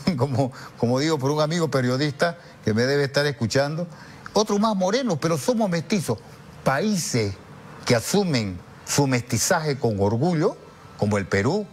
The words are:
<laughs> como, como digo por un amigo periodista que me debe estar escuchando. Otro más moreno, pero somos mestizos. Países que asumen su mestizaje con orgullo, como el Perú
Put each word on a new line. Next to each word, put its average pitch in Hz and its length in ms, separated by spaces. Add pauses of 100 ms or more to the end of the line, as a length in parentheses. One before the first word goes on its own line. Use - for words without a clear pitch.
<laughs> 185 140
como, 131 360 (260)
como 123 220
digo 156 180
por 131 120
un 151 100
amigo 160 280
periodista 139 680 (260)
que 110 80
me 110 100
debe 143 220
estar 139 220
escuchando. 147 600 (460)
Otro 208 260
más 214 180
moreno, 190 420
pero 165 180
somos 220 320
mestizos. 165 500 (440)
Países 143 720 (500)
que - 120
asumen 117 640 (260)
su 143 200
mestizaje 135 720
con 113 200
orgullo, 120 580 (420)
como 104 200
el 95 80
Perú 143 460